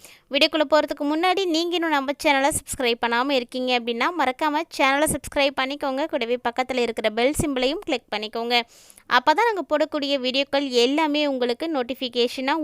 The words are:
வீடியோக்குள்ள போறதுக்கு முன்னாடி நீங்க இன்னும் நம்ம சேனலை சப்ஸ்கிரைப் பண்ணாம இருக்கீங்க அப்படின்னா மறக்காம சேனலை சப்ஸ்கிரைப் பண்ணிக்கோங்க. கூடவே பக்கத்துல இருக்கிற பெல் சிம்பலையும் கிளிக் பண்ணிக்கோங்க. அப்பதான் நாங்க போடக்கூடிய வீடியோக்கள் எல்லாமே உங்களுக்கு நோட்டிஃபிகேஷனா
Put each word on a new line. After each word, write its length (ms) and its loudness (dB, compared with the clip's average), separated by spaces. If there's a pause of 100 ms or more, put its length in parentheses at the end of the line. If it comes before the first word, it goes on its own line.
(320)
வீடியோக்குள்ள 420 2
போறதுக்கு 380 2
முன்னாடி 320 0 (100)
நீங்க 240 0
இன்னும் 180 0
நம்ம 180 -2 (100)
சேனலை 340 2
சப்ஸ்கிரைப் 480 -2
பண்ணாம 320 0
இருக்கீங்க 400 -4
அப்படின்னா 320 -2 (100)
மறக்காம 420 0 (160)
சேனலை 360 2
சப்ஸ்கிரைப் 480 -2
பண்ணிக்கோங்க. 500 -4
கூடவே 260 -2 (120)
பக்கத்துல 360 -2
இருக்கிற 320 -2
பெல் 240 2
சிம்பலையும் 460 0
கிளிக் 280 -4
பண்ணிக்கோங்க. 440 -2 (500)
அப்பதான் 420 4
நாங்க 200 -4
போடக்கூடிய 540 0
வீடியோக்கள் 420 0 (180)
எல்லாமே 380 2 (100)
உங்களுக்கு 340 -2 (100)
நோட்டிஃபிகேஷனா 880 -2